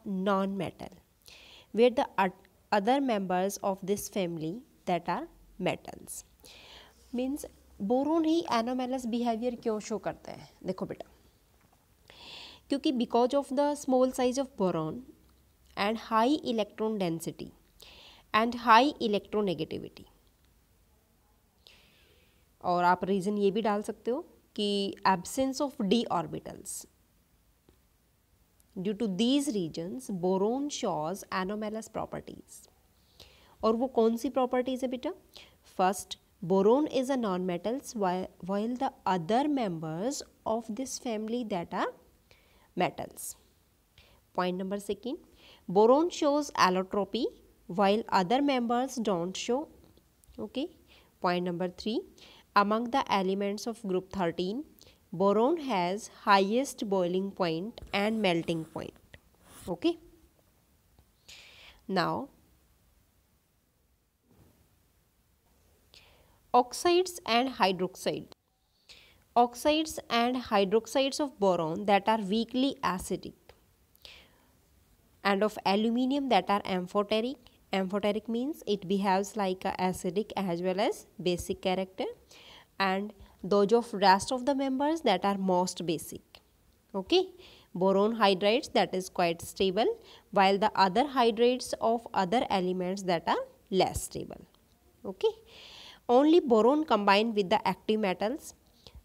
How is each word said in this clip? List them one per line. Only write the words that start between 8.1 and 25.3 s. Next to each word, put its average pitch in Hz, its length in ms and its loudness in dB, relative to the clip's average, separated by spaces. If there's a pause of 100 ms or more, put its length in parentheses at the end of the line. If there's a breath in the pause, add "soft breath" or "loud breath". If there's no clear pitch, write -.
ही 320 160 2 (100)
anomalous 254 680 -2
behavior 240 460 -2
क्यों 214 160 -2
शो 208 180 -6
करता - 340 -8
है? - 180 -18 (160)
देखो 185 200 -6
बेटा, - 240 -12 (1600 loud breath)
क्योंकि 277 280 0
because 240 400 2
of 277 180 -2
the 285 100 2 (140)
small 254 380 2
size 254 240 0
of 262 60 -4 (120)
boron 175 420 -2 (760)
and 220 280 0
high 233 320 2 (140)
electron 220 500 -2
density 165 500 -4 (840 loud breath)
and 233 300 2
high 247 280 8 (160)
electronegativity। 196 960 -2 (2500 soft breath)
और 175 200 0
आप 180 200 4
रीजन 196 340 0
ये 202 140 2
भी 220 100 -2
डाल 208 280 0
सकते 226 220 -6
हो 302 140 -4 (300)
कि 202 400 0 (120)
absence 262 540 0